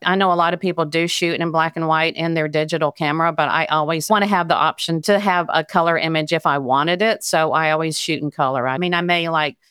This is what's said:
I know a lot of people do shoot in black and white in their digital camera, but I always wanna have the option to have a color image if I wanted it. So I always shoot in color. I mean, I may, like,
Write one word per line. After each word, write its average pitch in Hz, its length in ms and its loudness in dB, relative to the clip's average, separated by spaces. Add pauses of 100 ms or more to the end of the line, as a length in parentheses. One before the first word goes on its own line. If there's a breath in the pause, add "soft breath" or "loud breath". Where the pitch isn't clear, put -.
I 180 100 2
know 196 160 2
a 175 40 2
lot 170 180 2
of 175 60 -4
people 165 260 -2
do 165 220 0
shoot 170 320 -2
in 165 120 -2
black 160 240 0
and 160 120 -4
white 160 280 2
in 165 200 -2
their 156 120 0
digital 156 440 -2
camera, 160 420 0
but 151 160 0
I 156 160 0
always 156 440 0
wanna 208 180 2
have 180 200 0
the 165 80 2
option 160 480 0
to 202 140 4
have 180 340 0
a 160 120 2
color 165 340 2
image 156 340 -2
if 165 140 0
I 143 140 2
wanted 147 420 0
it. 214 220 0
So 160 280 0
I 156 200 2
always 156 280 -2
shoot 151 220 -4
in 147 80 -4
color. 131 380 -2
I 131 100 -2
mean, 180 160 -2
I 170 80 0
may, 175 280 0
like, 151 280 -2 (140)